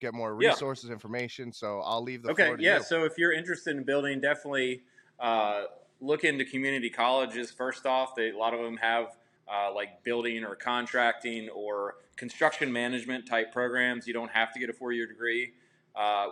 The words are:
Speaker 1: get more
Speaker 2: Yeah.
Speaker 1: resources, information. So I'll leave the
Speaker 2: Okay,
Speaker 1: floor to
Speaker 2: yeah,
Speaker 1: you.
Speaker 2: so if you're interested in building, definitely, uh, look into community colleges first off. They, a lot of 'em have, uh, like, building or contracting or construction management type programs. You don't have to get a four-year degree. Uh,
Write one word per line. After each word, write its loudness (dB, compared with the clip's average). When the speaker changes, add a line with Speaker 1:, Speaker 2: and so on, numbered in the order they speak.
Speaker 1:
get -4
more -4
Speaker 2:
Yeah. 6
Speaker 1:
resources, -6
information. -8
So -6
I'll -2
leave -8
the -2
Speaker 2:
Okay, 4
Speaker 1:
floor -4
to -6
Speaker 2:
yeah, 8
Speaker 1:
you. -2
Speaker 2:
so 2
if 0
you're 6
interested -4
in -4
building, 0
definitely, 0
uh, 2
look 0
into 2
community -2
colleges 0
first -6
off. 2
They, 0
a -8
lot 2
of -2
'em -6
have, 0
uh, 0
like, -6
building -2
or -8
contracting 0
or -4
construction 0
management -2
type 0
programs. 0
You -4
don't -4
have 2
to -10
get -4
a -2
four-year -2
degree. -4
Uh, 2